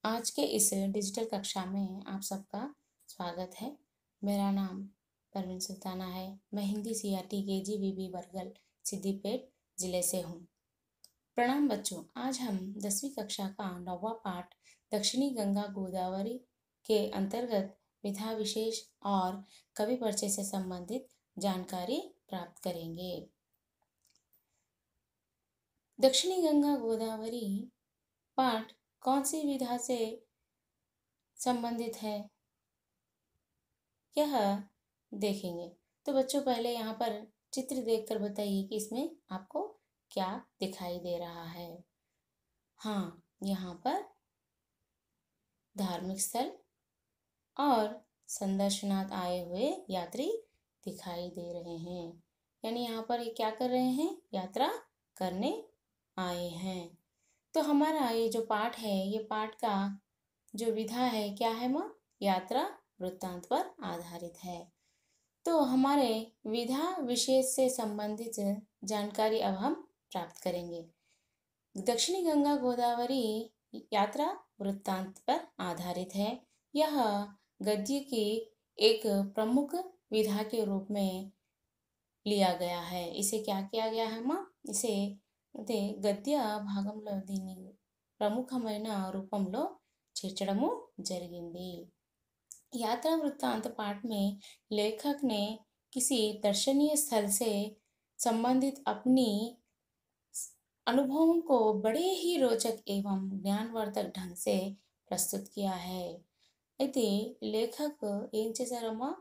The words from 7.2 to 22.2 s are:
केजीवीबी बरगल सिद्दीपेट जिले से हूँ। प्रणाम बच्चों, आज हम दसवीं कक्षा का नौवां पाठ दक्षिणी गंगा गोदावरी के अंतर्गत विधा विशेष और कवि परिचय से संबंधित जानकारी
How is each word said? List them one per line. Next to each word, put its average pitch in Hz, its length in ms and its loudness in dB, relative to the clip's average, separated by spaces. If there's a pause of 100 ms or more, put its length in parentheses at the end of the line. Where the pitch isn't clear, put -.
केजीवीबी 196 640 -2
बरगल 180 420 -8 (340)
सिद्दीपेट 196 640 -2 (300)
जिले 180 240 0
से 180 180 0
हूँ। 170 200 -8 (960)
प्रणाम 269 320 4
बच्चों, 196 340 -2 (140)
आज 254 240 -4
हम 214 180 0 (200)
दसवीं 208 320 -2
कक्षा 208 400 -6
का 196 280 -6
नौवां 180 360 -4 (100)
पाठ 180 300 -8 (380)
दक्षिणी 240 380 0
गंगा 202 420 0
गोदावरी 190 640 -4 (500)
के 214 120 4 (120)
अंतर्गत 202 680 -2 (260)
विधा 202 280 -4
विशेष 220 500 -2 (220)
और 196 380 2 (340)
कवि 233 200 2
परिचय 208 320 0
से 196 160 -2
संबंधित 185 640 -4 (280)
जानकारी 185 640 -2 (280)